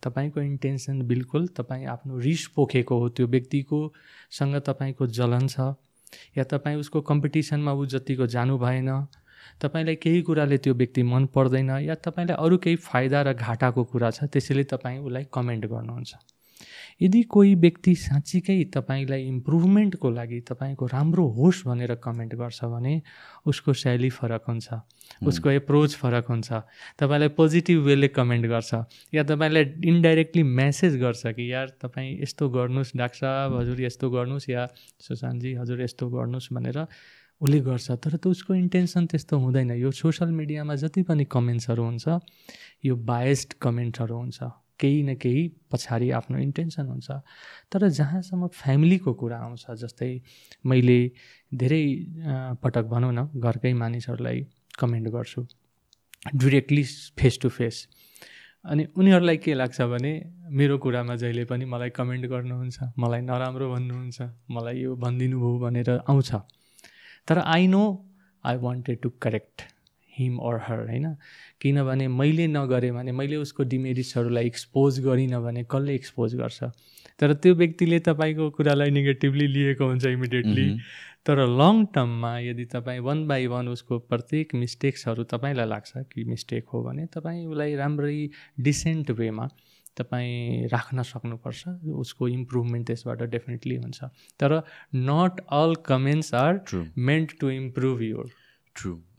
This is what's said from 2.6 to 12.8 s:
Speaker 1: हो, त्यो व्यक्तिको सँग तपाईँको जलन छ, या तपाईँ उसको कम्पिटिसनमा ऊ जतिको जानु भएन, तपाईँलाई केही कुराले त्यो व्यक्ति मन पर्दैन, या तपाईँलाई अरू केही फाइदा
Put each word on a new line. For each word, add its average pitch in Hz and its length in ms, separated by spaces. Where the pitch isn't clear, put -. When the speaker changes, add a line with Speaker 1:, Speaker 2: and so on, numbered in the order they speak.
Speaker 1:
हो, 120 100
त्यो 120 180
व्यक्तिको 143 680
सँग 139 260
तपाईँको 135 500
जलन 123 400
छ, 135 120
या 135 60
तपाईँ 147 320
उसको 147 240
कम्पिटिसनमा 147 720
ऊ 139 140
जतिको 131 400
जानु 123 320
भएन, 131 480
तपाईँलाई 160 360
केही 170 260
कुराले 147 360
त्यो 135 160
व्यक्ति 123 280
मन 123 240
पर्दैन, 131 440
या 147 240
तपाईँलाई 175 500
अरू 175 140
केही 170 180
फाइदा 135 460